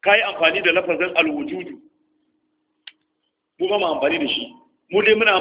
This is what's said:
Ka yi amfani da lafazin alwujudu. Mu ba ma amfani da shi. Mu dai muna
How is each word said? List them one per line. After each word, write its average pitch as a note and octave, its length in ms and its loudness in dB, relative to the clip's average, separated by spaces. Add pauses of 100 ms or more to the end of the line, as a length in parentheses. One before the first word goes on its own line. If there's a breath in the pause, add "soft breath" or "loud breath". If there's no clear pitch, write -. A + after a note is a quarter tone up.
Ka G3+ 140 4
yi A3 80 2
amfani E3 380 0
da F3 100 0
lafazin E3+ 460 -2
alwujudu. D#3+ 640 -4 (1800)
Mu F3+ 80 -2
ba G#3 120 0
ma F3 140 0
amfani D3 260 0
da D3 80 -2
shi. - 280 -6 (340)
Mu G3 140 2
dai G#3+ 120 6
muna G#3+ 260 4